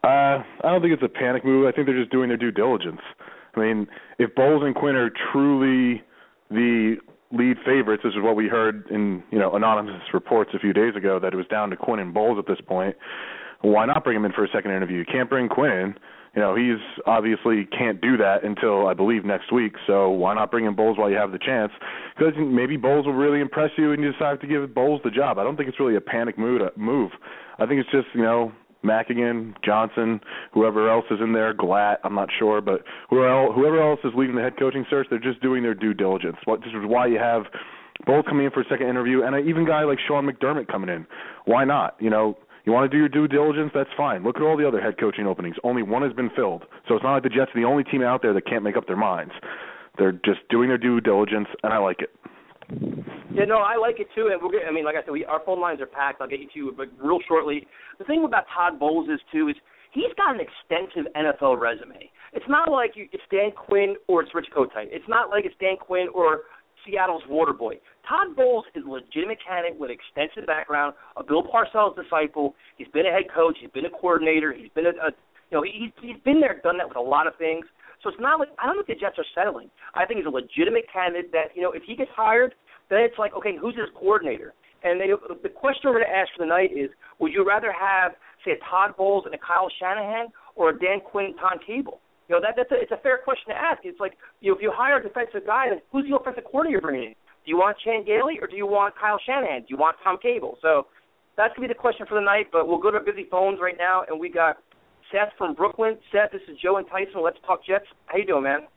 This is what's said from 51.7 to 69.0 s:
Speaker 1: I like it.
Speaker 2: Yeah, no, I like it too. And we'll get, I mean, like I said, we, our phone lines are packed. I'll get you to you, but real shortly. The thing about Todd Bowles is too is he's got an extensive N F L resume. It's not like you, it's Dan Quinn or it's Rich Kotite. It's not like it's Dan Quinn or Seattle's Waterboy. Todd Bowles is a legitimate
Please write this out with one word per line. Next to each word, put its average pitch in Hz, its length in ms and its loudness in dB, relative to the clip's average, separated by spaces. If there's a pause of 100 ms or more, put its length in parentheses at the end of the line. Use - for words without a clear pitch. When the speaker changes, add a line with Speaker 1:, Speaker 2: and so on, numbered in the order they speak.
Speaker 1:
I 110 60 2
like 95 220 0
it. - 140 -8 (1160)
Speaker 2:
Yeah, 196 140 2
no, 214 100 4
I 214 200 2
like 226 240 0
it 202 140 -8
too. 220 160 0
And 180 120 -2
we'll 180 80 -4
get, 180 180 -2
I - 20 -4
mean, 156 140 -2
like 151 120 -2
I 151 60 -4
said, 156 100 -10
we, 151 120 -6
our 156 220 -4
phone 185 140 -2
lines 165 200 -4
are 131 60 -8
packed. 139 340 -6
I'll 131 80 -8
get 135 120 -8
you 143 120 -18
to 156 60 -16
you, 135 180 -8
but 131 120 -10 (140)
real 175 240 0
shortly. 147 400 0 (320)
The - 60 -16
thing 320 200 0
about 233 200 0 (100)
Todd 175 240 0
Bowles 160 300 0
is 147 120 -4 (120)
too 156 160 0
is 147 80 -4 (360)
he's 440 260 -4
got 359 160 0
an 214 60 -8
extensive 170 760 -6
N 151 80 -2
F 147 160 0
L 135 160 4
resume. 117 540 -6 (240)
It's - 140 -8
not 311 220 2
like 247 240 0
you, 208 180 -16
it's - 180 -12
Dan 208 220 0
Quinn 202 440 0 (100)
or 170 160 2
it's - 120 -8
Rich 165 200 -4
Kotite. 113 380 -2
It's 107 160 -14
not 220 220 0
like 202 160 0
it's 175 120 -8
Dan 190 220 0
Quinn 180 340 -2
or 156 280 2 (420)
Seattle's 185 460 -2
Waterboy. 143 500 -2 (280)
Todd 339 280 -2
Bowles 247 280 2 (100)
is 147 120 -12
a - 20 -14
legitimate 151 580 -8